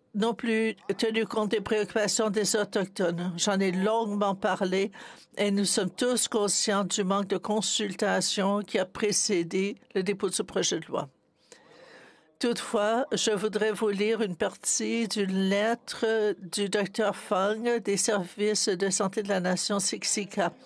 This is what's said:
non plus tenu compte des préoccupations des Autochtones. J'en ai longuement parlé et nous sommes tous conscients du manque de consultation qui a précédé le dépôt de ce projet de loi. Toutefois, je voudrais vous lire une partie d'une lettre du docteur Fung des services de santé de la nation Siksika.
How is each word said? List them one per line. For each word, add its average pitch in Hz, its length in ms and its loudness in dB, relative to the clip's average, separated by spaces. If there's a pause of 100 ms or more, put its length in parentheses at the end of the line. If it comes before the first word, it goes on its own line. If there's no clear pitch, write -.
(140)
non 220 180 2
plus 220 440 0 (200)
tenu 220 300 0
compte 214 240 -2
des 220 100 2
préoccupations 214 680 0
des 202 240 2
Autochtones. 185 840 0
J'en 190 220 2
ai 190 140 2
longuement 202 640 0
parlé 190 560 0 (440)
et 202 140 2
nous 202 140 2
sommes 190 260 0
tous 247 380 0
conscients 202 560 0
du 202 180 -2
manque 196 240 0
de 190 100 0
consultation 196 1300 0
qui 202 160 -4
a 185 80 0
précédé 190 920 0 (180)
le 190 100 0
dépôt 196 240 -2
de 180 60 -2
ce - 80 -2
projet - 360 -2
de 160 80 -8
loi. - 220 -4 (1300)
Toutefois, 233 720 0
je - 200 0
voudrais 208 420 0
vous 214 160 0
lire 208 320 0
une 190 160 -2
partie 226 720 -2
d'une 190 400 0
lettre 220 960 0
du 196 260 -2
docteur 202 480 0
Fung 220 680 0
des 202 140 0
services 208 720 0
de 190 220 2
santé 196 320 0
de 196 60 -6
la 196 120 2
nation 185 400 0
Siksika. 196 720 -2 (120)